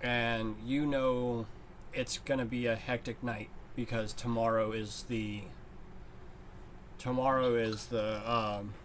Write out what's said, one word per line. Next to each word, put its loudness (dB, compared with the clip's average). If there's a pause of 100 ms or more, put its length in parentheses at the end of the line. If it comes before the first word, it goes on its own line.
And 2 (100)
you 2
know 4 (480)
it's -2
gonna 2
be -2
a 4
hectic -2
night -4 (260)
because 0
tomorrow 2
is -4
the, -2 (1600)
tomorrow 4
is 2
the, 0
um 0 (100)